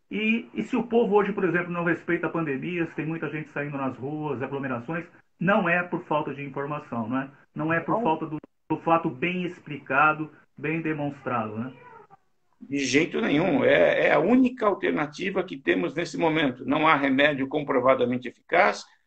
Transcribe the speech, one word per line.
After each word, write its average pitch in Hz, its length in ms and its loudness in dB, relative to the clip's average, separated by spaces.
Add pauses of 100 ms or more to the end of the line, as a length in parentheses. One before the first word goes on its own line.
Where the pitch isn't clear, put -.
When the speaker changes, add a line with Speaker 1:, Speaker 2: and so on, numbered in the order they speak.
Speaker 1:
E, 220 440 -2
e 220 100 -6
se - 120 -6
o 226 80 0
povo 226 320 2
hoje, 196 180 2
por 196 100 -2
exemplo, 175 280 0
não 175 120 -4
respeita 170 440 -2
a - 20 -2
pandemia, 160 560 -4
se - 100 -12
tem 151 100 -6
muita 156 240 -6
gente 156 200 -8
saindo 147 280 -8
nas 131 200 -4
ruas, 143 440 -6
aglomerações, 135 640 -6 (340)
não 190 280 2
é 175 160 2
por 175 220 -6
falta 151 280 -2
de 143 100 -10
informação, 139 680 -6
não 131 100 0
é? 139 100 -6 (240)
Não 156 200 -2
é 165 60 2
por 160 160 -2
Speaker 2:
Não. 226 80 0
Speaker 1:
falta 160 220 0
do, 151 120 -8 (320)
do 156 80 0
fato 165 320 2
bem 175 340 -4
explicado, 151 880 0 (260)
bem 156 240 -4
demonstrado, 143 760 -4
né? 131 160 -8 (840)
Speaker 2:
De 143 200 -6
jeito 131 420 2
nenhum. 143 420 2
É, 156 440 6
é 160 60 4
a 151 60 6
única 240 460 4
alternativa 185 800 -2
que 180 140 -10
temos 175 360 0
nesse 160 240 -6
momento. 156 480 0
Não 147 220 2
há 160 80 8
remédio 139 520 2
comprovadamente 127 800 2
eficaz, - 580 0 (220)